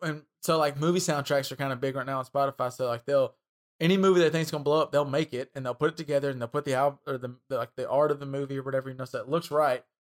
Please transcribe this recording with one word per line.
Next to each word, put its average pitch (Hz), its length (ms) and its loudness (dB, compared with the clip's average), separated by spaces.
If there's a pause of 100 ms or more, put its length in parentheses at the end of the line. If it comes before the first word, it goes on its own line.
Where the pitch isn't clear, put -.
and 156 200 -6 (200)
so, 160 160 2
like, 143 180 0
movie 175 220 2
soundtracks 143 520 -2
are 135 40 -10
kinda 135 220 -4
big 135 180 -2
right 127 100 -6
now 135 140 -4
on 127 60 -6
Spotify. 139 460 -2
So, 131 160 -4
like, 117 180 -4
they'll, 139 280 2 (460)
any 175 160 4
movie 190 240 6
they 160 100 6
think's 160 220 -2
gonna 147 120 -6
blow 151 180 4
up, 143 100 -2
they'll 147 140 2
make 147 280 -2
it 127 220 -6
and 135 100 -8
they'll 123 100 -4
put 160 160 0
it 160 60 -14
together 143 340 0
and 127 100 -6
they'll 117 80 -4
put 147 160 -4
the 135 80 0
album 135 340 2
or 139 100 -4
the, 123 180 -8 (120)
the, 135 100 -4
like, 117 200 -6
the 127 100 -4
art 147 240 4
of 139 80 -2
the 143 60 -10
movie 139 320 -6
or 131 60 -6
whatever, 135 260 -4
you 131 80 -12
know, 131 80 -8
so 127 160 -8
it 120 80 -12
looks 160 220 -2
right. 143 340 2 (180)